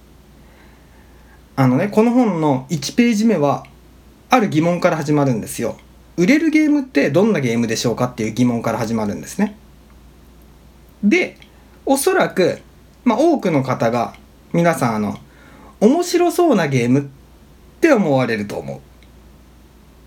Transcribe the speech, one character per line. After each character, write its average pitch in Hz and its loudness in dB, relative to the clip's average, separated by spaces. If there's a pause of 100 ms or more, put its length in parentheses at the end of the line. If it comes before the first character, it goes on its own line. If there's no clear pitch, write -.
(1600)
あ 135 2
の 127 2
ね、 190 -2
こ 214 2
の 233 2
本 220 0
の 139 -2
一 156 -6
ペ 240 2
ー 220 -2
ジ 208 0
目 214 2
は、 143 -2 (640)
あ 254 4
る - 0
疑 151 0
問 170 0
か 175 2
ら 160 0
始 151 -2
ま 143 2
る 131 0
ん 107 -4
で - -10
す - -10
よ。 107 -6 (400)
「売 170 2
れ 277 4
る 320 0
ゲ 302 2
ー 294 2
ム 294 0
っ - -8
て 233 -2
ど 170 2
ん 220 2
な 165 -2
ゲ 120 -2
ー 117 0
ム 117 0
で 113 -4
し - -4
ょ 117 0
う 104 -4
か？」 123 -2
っ - -16
て 113 -6
い 110 -4
う - -6
疑 123 0
問 117 -2
か 113 -2
ら 107 -4
始 113 -4
ま 110 -4
る 98 -4
ん - -10
で - -14
す - -12
ね。 202 -2 (1500)
で、 320 0 (480)
お 269 2
そ 370 0
ら 170 2
く、 165 -2 (440)
ま 220 2
あ、 226 0
多 302 2
く 190 -2
の 143 2
方 123 -2
が、 117 -4 (360)
皆 170 2
さ 120 -2
ん、 - -4
あ 107 -4
の、 101 -6 (600)
面 277 4
白 349 0
そ 339 2
う 247 4
な 165 0
ゲ 127 0
ー 120 0
ム 139 2
っ - -6 (760)
て 320 2
思 165 2
わ 127 0
れ 113 -4
る 104 -6
と 95 -12
思 67 -12 (1300)